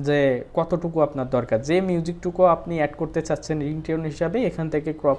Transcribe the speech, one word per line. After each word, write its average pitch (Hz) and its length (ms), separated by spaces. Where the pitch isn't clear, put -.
যে 139 360
কতটুকু 165 480
আপনার 139 280
দরকার। 120 320
যে 165 200
মিউজিকটুকু 175 600
আপনি 170 340
অ্যাড 147 240
করতে 156 200
চাচ্ছেন 156 400
রিংটোন 156 440
হিসাবে 170 440
এখান 160 200
থেকে 151 240
ক্রপ 143 260